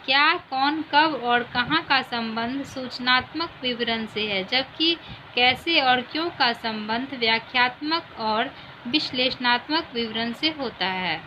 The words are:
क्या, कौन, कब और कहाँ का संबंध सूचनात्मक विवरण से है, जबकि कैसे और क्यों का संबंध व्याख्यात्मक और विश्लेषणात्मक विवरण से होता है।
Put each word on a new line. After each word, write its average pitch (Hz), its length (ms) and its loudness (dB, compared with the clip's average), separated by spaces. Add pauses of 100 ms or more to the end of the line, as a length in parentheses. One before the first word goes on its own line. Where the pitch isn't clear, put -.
क्या, 294 280 4
कौन, 294 580 0
कब 294 320 4
और 240 200 2
कहाँ 247 400 0
का 269 180 2
संबंध 233 600 -4
सूचनात्मक 254 880 -2 (120)
विवरण 226 440 -2
से 214 220 -4
है, 196 160 0
जबकि 262 540 0 (380)
कैसे 254 460 4
और 254 200 4
क्यों 311 280 -4
का 247 240 2
संबंध 226 680 -4
व्याख्यात्मक 247 840 2 (160)
और 220 320 0 (360)
विश्लेषणात्मक 254 1040 2
विवरण 226 400 -2
से 311 160 0
होता 269 360 -4
है। 185 420 -2